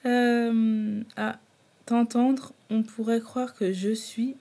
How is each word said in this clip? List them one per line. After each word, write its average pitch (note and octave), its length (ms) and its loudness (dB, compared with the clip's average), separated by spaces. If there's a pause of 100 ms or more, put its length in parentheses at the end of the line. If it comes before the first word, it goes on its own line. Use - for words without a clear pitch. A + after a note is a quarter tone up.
Euh, A3+ 960 2 (160)
à G#3+ 200 -6 (460)
t'entendre, A#3+ 680 2 (160)
on A3 120 2
pourrait A3+ 380 -2
croire B3 320 -6
que F#3+ 180 -2
je F#3+ 200 -2
suis A3+ 500 -4